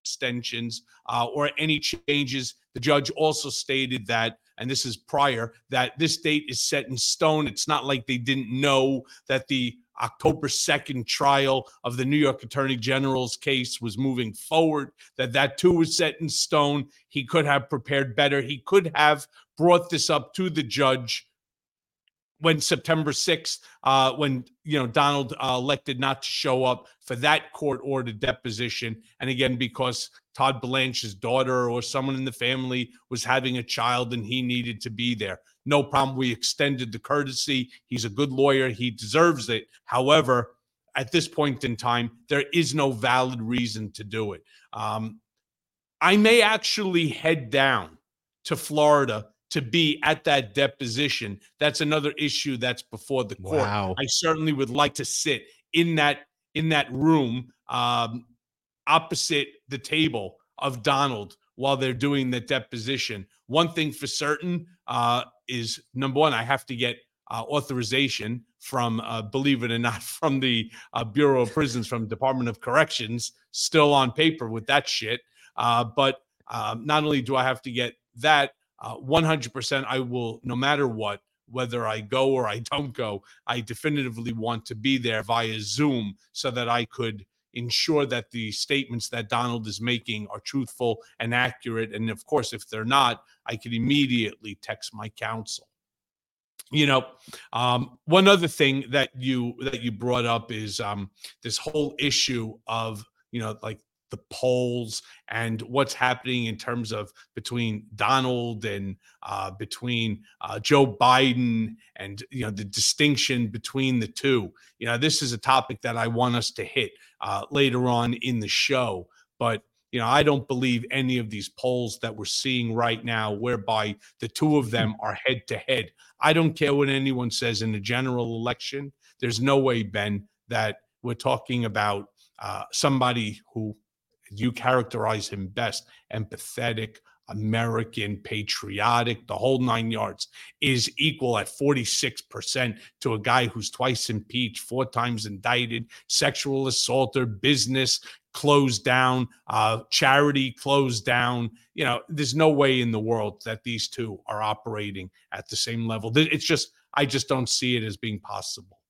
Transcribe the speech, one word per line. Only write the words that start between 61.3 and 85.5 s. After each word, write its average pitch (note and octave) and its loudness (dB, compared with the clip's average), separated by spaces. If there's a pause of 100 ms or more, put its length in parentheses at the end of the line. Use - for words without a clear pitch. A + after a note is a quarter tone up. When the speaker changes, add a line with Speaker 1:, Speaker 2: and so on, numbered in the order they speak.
Speaker 1:
while C#3 2
they're C3 -2
doing C3+ 0
the B2 -2
deposition. A#2 -6 (200)
One E3 2
thing D#3 -2
for - -10
certain, D#3+ -4 (200)
uh, A#2+ 0 (240)
is, A#2 -6 (120)
number C3+ 0
one, D3+ 4
I A2+ -2
have C3 0
to C3 -8
get, A#2+ -2 (320)
uh, A2+ -6
authorization B2 -2 (140)
from, A#2 -2
uh, A2+ -8
believe C3+ 0
it A#2 -2
or A#2 0
not, A#2 0
<laughs> - -12
from C#3 0
the, A#2 0 (220)
uh, A#2 -2
Bureau C3+ 4
of A2+ 0
Prisons, B2 0
from A2+ -4
Department B2+ -2
of A2 -6
Corrections, A#2+ 0 (180)
still D3 4
on C3 4
paper D#3 0
with A2+ -6
that C#3 4
shit. A2+ -4 (380)
Uh, A#2+ 4
but, C3+ 2 (260)
uh, A2 -4
not D3+ 0
only D3 0
do C3 -4
I B2+ 2
have B2+ 0
to C3 -10
get A#2+ -4 (200)
that, C#3+ 4 (300)
uh, A2+ -10
one D#3 2
hundred D3 0
percent C3+ -2
I C3 -2
will, A#2+ -4
no B2 -6
matter C#3 2
what, G#2 -4 (260)
whether A#2+ -4
I A2 -4
go C3 2
or B2+ 2
I G#2+ -4
don't C#3+ -2
go, G#2+ -6 (220)
I A#2+ -2
definitively A#2+ -4
want A2+ -4
to A#2 -10
be C3 0
there A2+ -2
via A2+ 0